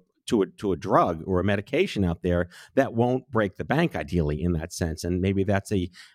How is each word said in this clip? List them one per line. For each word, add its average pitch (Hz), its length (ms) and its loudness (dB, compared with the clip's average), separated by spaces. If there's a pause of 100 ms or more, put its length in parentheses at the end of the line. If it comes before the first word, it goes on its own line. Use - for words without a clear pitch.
(260)
to 110 160 4
a, 90 40 2
to 98 260 -4
a 85 40 0
drug 98 480 0
or 92 140 0
a 87 60 2
medication 104 580 0
out 85 200 0
there 87 260 2 (260)
that 127 200 0
won't 123 360 0
break 110 280 0
the 87 60 -6
bank, 156 300 0
ideally, 76 480 -2
in 87 120 0
that 80 180 -6
sense. 80 320 -4
And 87 160 -2
maybe 95 240 0
that's 98 260 -2
a 90 180 -2 (260)